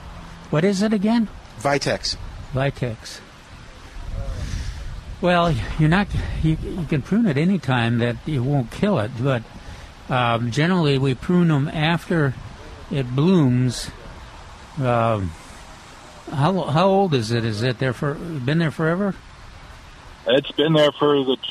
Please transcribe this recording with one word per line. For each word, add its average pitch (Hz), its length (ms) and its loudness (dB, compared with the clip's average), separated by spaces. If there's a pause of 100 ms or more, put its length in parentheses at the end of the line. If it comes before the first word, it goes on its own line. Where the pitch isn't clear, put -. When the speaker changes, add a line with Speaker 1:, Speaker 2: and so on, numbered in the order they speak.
(500)
Speaker 1:
What 156 140 2
is 196 180 2
it 220 120 2
again? 220 340 2 (320)
Speaker 2:
Vitex. 139 560 0 (380)
Speaker 1:
Vitex. 131 640 -4 (2000)
Well, 175 340 4 (240)
you're 151 120 4
not, 190 180 2 (340)
you, 160 220 2
you - 220 -6
can 143 160 -2
prune 226 240 2
it 147 120 2
any 180 220 2
time 120 400 0
that 120 160 0 (100)
you 143 180 -2
won't 131 280 0
kill 196 280 0
it, 107 200 -2
but, 123 240 0 (640)
um, 120 420 2
generally 151 460 4
we 135 180 2
prune 180 360 4
'em 143 160 2
after 156 640 0 (560)
it 131 240 -2
blooms. 131 760 4 (840)
Um, 117 540 2 (1000)
how, 165 320 2
how 156 240 4
old 190 260 4
is 113 180 0
it? 117 120 2
Is 110 180 -2
it 123 180 0
there 131 140 0
for, 147 200 -2
been 160 440 -2
there 165 140 2
forever? 175 440 0 (1120)
Speaker 3:
It's 139 240 2
been 156 220 2
there 151 200 6
for 147 320 4
the 131 100 2 (160)